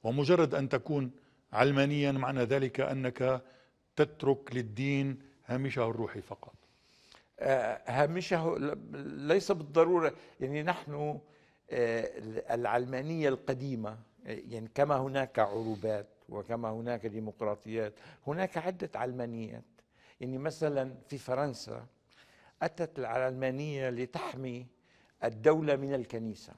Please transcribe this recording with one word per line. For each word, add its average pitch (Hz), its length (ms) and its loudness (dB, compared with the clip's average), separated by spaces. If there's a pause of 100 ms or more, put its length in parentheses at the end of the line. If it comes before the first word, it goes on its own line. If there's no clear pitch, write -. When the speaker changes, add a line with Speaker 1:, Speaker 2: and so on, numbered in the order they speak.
Speaker 1:
ومجرد 143 500 6
أن 135 140 0
تكون 139 420 0 (420)
علمانيا 139 600 2
معنى 131 320 0
ذلك 135 360 0
أنك 131 640 0 (540)
تترك 139 580 2
للدين 135 680 0 (240)
هامشه 123 440 0
الروحي 110 300 -4
فقط؟ - 340 -16 (880)
Speaker 2:
آه، 127 460 2
هامشه 165 720 2
ل-، 143 200 -2 (500)
ليس 196 240 6
بالضرورة. 160 640 4 (260)
يعني 143 220 -2
نحن، 151 580 -2 (500)
آه، 117 400 2 (440)
العلمانية 127 760 0
القديمة، 127 720 -2 (260)
يعني 113 500 -10
كما 143 220 4
هناك 135 420 0
عروبات 107 680 0 (220)
وكما 113 420 -4
هناك 113 360 -4
ديمقراطيات، 107 880 -4 (340)
هناك 180 320 -2
عدة 175 360 -4
علمانيات. 117 680 -6 (560)
يعني 131 180 -6
مثلًا 143 560 -2 (140)
في 139 100 -8
فرنسا 123 680 -4 (760)
أتت 160 360 -4
العلمانية 131 920 -2
لتحمي 123 760 -6 (580)
الدولة 143 520 4
من 139 180 -2
الكنيسة. 113 640 -6